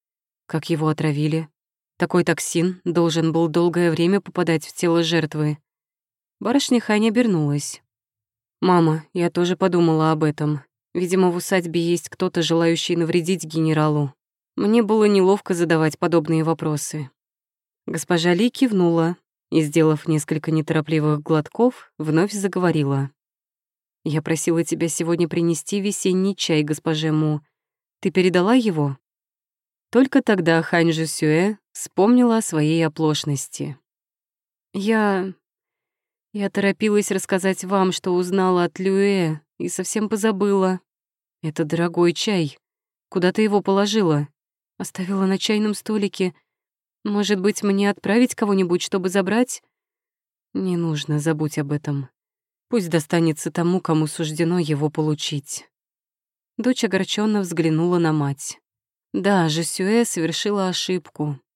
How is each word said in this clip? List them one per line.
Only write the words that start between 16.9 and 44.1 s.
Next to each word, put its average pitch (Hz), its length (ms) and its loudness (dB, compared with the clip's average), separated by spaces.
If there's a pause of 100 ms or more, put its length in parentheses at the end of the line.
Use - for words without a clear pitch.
Госпожа 170 480 0
Ли 226 160 2
кивнула 175 640 2 (340)
и, 160 120 2
сделав 156 440 2
несколько 156 460 -2
неторопливых 151 720 0
глотков, 160 760 -2
вновь 160 320 0
заговорила. 165 800 -2 (920)
"Я 156 180 -2
просила 165 400 -2
тебя 170 240 -4
сегодня 165 420 -2
принести 170 520 -2
весенний 190 560 -2
чай 156 260 0
госпоже 156 480 -2
Му. 151 300 0 (580)
Ты 190 140 -4
передала 185 420 2
его?" 160 420 0 (920)
Только 262 320 4
тогда 165 400 2
Хань 170 300 2
Жусюэ 160 640 0 (160)
вспомнила 233 640 2
о 220 60 0
своей 160 440 0
оплошности. 147 920 -4 (1000)
"Я... 202 580 0 (1000)
я 202 160 -4
торопилась 208 600 0
рассказать 190 540 -2
вам, 185 280 2
что 180 220 -2
узнала 180 500 2
от 170 140 -6
Люэ, 190 640 0 (160)
и 175 140 -6
совсем 202 400 -4
позабыла. 196 680 0 (640)
Это 156 220 -4
дорогой 170 480 0
чай. 175 460 -2 (500)
Куда 185 240 0
ты 220 100 0
его 202 200 2
положила? 196 640 0 (480)